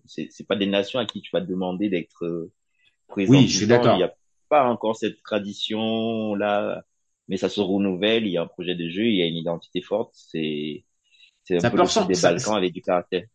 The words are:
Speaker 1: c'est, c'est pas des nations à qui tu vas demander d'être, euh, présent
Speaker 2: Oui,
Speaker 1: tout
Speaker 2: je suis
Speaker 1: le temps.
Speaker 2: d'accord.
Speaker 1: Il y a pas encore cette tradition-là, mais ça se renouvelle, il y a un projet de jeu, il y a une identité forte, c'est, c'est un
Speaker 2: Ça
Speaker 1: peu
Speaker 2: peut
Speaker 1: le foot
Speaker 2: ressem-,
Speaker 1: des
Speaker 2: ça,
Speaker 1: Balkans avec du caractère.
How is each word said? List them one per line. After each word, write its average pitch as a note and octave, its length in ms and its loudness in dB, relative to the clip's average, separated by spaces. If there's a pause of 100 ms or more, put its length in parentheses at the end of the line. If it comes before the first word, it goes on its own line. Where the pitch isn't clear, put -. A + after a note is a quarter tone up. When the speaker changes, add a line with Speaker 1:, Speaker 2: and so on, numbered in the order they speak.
Speaker 1:
c'est, - 260 -10
c'est - 160 -18
pas - 80 0
des G2+ 120 -2
nations G2+ 320 0
à A2+ 60 -2
qui G#2 160 -10
tu - 120 -18
vas F2 80 2
demander F#2 480 -2
d'être, E2+ 360 -4
euh, E2+ 260 -6 (560)
présent G2+ 240 2
Speaker 2:
Oui, C3+ 120 10
Speaker 1:
tout G2+ 80 4
Speaker 2:
je - 60 0
suis G#2+ 80 0
Speaker 1:
le A#2+ 100 8
temps. B2 60 6
Speaker 2:
d'accord. A2 160 4
Speaker 1:
Il F#2 40 2
y - 20 4
a E2+ 100 -2 (360)
pas C#3 180 4
encore A2 280 -2
cette - 280 -6
tradition-là, G#2+ 1600 -2 (440)
mais F#2 100 -4
ça F#2+ 120 0
se G#2 120 -2
renouvelle, G2+ 640 2
il F#2+ 80 -2
y F2 40 0
a E2+ 60 0
un - 40 -6
projet F2+ 280 -6
de E2+ 140 -6
jeu, F#2+ 140 -4
il A#2 120 2
y F2+ 60 2
a E2+ 40 2
une E2 120 -2
identité E2+ 440 -6
forte, G#2+ 320 -4
c'est, D2+ 720 -8 (580)
c'est F2+ 140 0
un - 20 2
Speaker 2:
Ça F2 100 -2
Speaker 1:
peu - 80 -2
Speaker 2:
peut - 60 4
Speaker 1:
le F2 40 4
foot A3 160 0
Speaker 2:
ressem-, F#2 40 -2
Speaker 1:
des F#2 80 0
Speaker 2:
ça, F2 160 2
Speaker 1:
Balkans G#2+ 240 0
avec F#2 180 0
du F2+ 80 -12
caractère. F2+ 540 -2